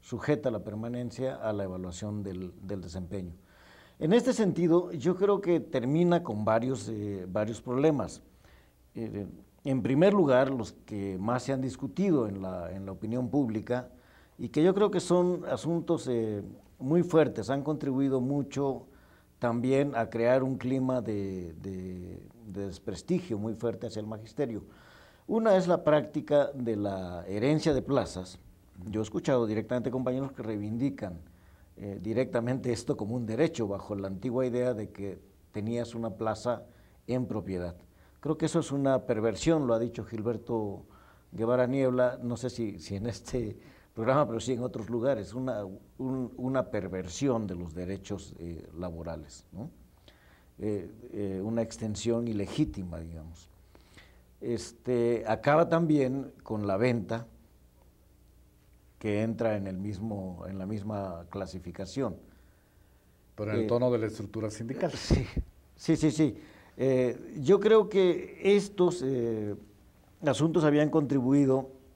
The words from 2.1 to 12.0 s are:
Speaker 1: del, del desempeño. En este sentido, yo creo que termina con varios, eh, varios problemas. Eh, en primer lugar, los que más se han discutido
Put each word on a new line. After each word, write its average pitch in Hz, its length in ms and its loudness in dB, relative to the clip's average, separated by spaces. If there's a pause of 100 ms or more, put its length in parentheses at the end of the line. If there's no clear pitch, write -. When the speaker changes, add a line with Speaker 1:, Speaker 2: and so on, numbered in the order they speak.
Speaker 1:
del, 92 380 -8
del 95 200 -8
desempeño. 90 520 -8 (680)
En 160 140 2
este 240 180 4
sentido, 175 600 4
yo 170 240 0
creo 196 260 4
que 170 180 4
termina 170 640 2
con 107 240 -4
varios, 113 420 2
eh, 104 400 -6
varios 107 340 -2
problemas. 131 600 0 (720)
Eh, 107 320 -6 (380)
en 131 180 0
primer 143 320 6
lugar, 139 380 6
los 113 220 -4 (120)
que 98 340 -6
más 120 240 0
se 135 80 -2
han 131 100 0
discutido 135 680 0